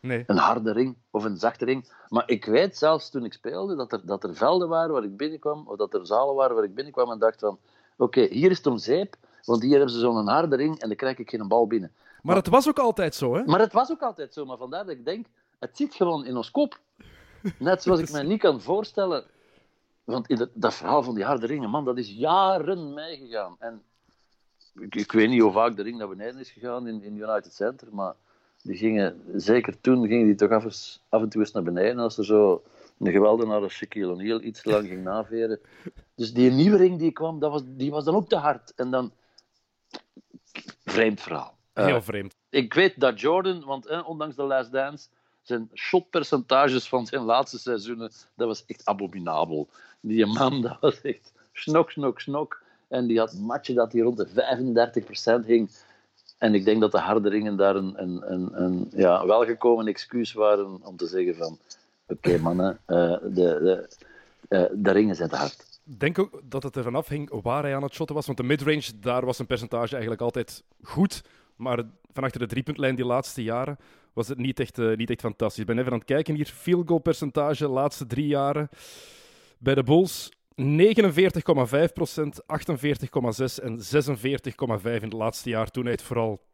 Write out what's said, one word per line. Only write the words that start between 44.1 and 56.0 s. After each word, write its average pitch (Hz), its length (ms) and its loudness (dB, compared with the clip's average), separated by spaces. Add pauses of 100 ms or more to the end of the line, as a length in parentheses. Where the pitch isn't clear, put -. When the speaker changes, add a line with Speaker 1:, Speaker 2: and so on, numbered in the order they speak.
Speaker 2:
The 139 80 -6
Last 131 300 -2
Dance, 139 360 -6 (340)
zijn 113 320 -6
shotpercentages 139 1120 0
van 120 180 -2
zijn 131 160 -6
laatste 120 360 0
seizoenen, 113 520 -6 (240)
dat 120 120 -2
was 110 200 -6
echt - 180 -16
abominabel. 85 840 -4 (320)
Die 110 260 2
man, 131 340 0
<laughs> - 20 -2
dat 117 180 -6
was 147 200 2
echt - 320 -10 (200)
snok, 160 380 0
snok, 139 300 -4
snok. 147 420 -8 (260)
En 123 180 -2
die 113 120 2
had 113 140 0
matchen 113 420 -6
dat 113 180 2
hij 117 80 2
rond 120 160 2
de 101 120 -4
vijfendertig 120 760 0
procent 117 420 0
hing. 113 240 4 (680)